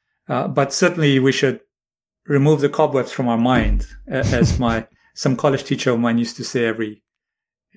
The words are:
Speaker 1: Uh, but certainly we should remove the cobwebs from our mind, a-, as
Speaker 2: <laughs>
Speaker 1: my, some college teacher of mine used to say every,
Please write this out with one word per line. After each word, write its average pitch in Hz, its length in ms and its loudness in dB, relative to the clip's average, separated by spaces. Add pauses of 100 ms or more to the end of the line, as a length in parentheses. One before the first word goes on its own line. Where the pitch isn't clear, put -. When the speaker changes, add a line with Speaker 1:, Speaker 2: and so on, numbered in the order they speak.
(280)
Speaker 1:
Uh, 131 200 -4
but 139 240 0
certainly 160 460 2
we 131 140 2
should - 280 0 (680)
remove 143 340 2
the 139 80 2
cobwebs 135 440 0
from 127 160 -4
our 113 100 0
mind, 113 480 2 (220)
a-, 135 100 -4
as - 400 2
Speaker 2:
<laughs> 123 80 0
Speaker 1:
my, 113 200 -2 (280)
some 131 220 -2
college 135 280 0
teacher 135 280 -2
of 117 80 0
mine 117 180 0
used 117 180 -4
to 113 80 -10
say 120 220 -2
every, 110 360 -6 (760)